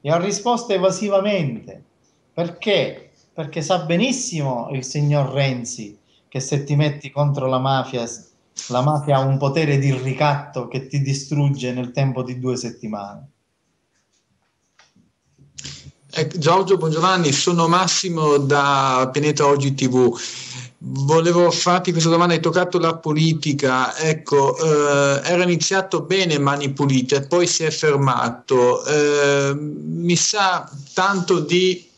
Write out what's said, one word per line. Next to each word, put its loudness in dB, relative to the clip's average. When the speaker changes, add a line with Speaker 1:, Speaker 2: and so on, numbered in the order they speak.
Speaker 1:
e -8
ha 2
risposto -2
evasivamente. -2
Perché? -2
Perché -8
sa 0
benissimo -2
il -6
signor 0
Renzi -6
che -8
se -4
ti -2
metti 0
contro -2
la 0
mafia, -2
la 0
mafia 2
ha 2
un 2
potere 0
di 2
ricatto -2
che -10
ti -2
distrugge -2
nel -6
tempo -2
di -8
due -2
settimane. -10
Speaker 2:
Ecco, -4
Giorgio, 2
buongiorno, 0
sono 2
Massimo 2
da 2
Pianeta 0
Oggi 2
T -2
V. 4
Volevo 2
farti 2
questa 2
domanda, 4
hai 0
toccato 0
la 0
politica, 0
ecco, 2
eh, 2
era 2
iniziato 0
bene 0
Mani -2
Pulite, 0
poi 4
si -2
è 0
fermato, 0
eh, 2
mi -2
sa 0
tanto 0
di 0